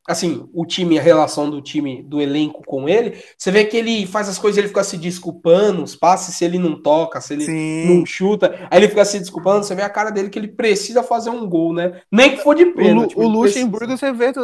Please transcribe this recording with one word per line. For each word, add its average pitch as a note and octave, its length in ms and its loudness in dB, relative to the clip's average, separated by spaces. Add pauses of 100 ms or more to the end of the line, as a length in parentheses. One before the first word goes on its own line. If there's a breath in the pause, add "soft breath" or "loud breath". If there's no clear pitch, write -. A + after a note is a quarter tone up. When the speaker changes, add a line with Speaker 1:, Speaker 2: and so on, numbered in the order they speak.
Speaker 1:
assim, E3 480 -4
o E3 100 -4
time, E3 340 0
a C3+ 40 -2
relação D3+ 480 4
do D3 100 -8
time, C#3 440 -6
do D3 180 -4
elenco D3+ 420 -2
com C#3 240 -6
ele, G#3 340 0 (140)
você - 140 -4
vê G#3 160 4
que A3 100 -6
ele A3+ 300 -2
faz G3 240 -4
as F#3 80 -8
coisas, G3+ 180 0
ele G3+ 120 2
fica G3 160 -2
se G3 120 -8
desculpando, F3 880 0
os C3+ 120 -12
passes, F3+ 420 0
se F3 80 -2
ele F3 140 -2
não E3 220 -2
toca, D3+ 400 0
se - 140 -10
ele D3+ 100 -6
Speaker 2:
Sim. D#3+ 540 0
Speaker 1:
não E3 80 2
chuta, G3 480 0 (160 loud breath)
aí F3+ 80 2
ele G3+ 100 4
fica G#3 160 2
se G3+ 140 -2
desculpando, F#3+ 480 -2
você F#3+ 80 -8
vê F#3+ 80 -4
a G3+ 80 -4
cara G#3+ 200 -4
dele G3+ 200 -4
que A3+ 80 -10
ele G#3+ 100 -8
precisa A3+ 540 0
fazer A#3 260 -4
um A#3 180 -6
gol, E3 280 0
né? F3 260 -4 (100)
Nem B3+ 200 6
que C4+ 120 -4
for D4 120 4
de E4 100 6
Speaker 2:
O F4 40 8
Lu-, F4 60 0
Speaker 1:
pênalti, G#3+ 440 4
Speaker 2:
o A3 60 0
Speaker 1:
ele A#3 80 2
Speaker 2:
Luxemburgo, A3 560 0
Speaker 1:
precisa. C4 240 -2
Speaker 2:
você - 0 -
vê A#3+ 200 0 (120)